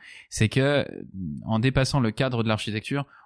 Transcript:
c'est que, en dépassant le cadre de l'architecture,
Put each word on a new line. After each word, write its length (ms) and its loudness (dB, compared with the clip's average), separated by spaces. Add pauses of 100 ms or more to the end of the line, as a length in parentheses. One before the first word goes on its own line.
(300)
c'est 200 2
que, 360 2 (600)
en 140 0
dépassant 420 2
le 100 2
cadre 320 0
de 60 0
l'architecture, 560 -2 (200)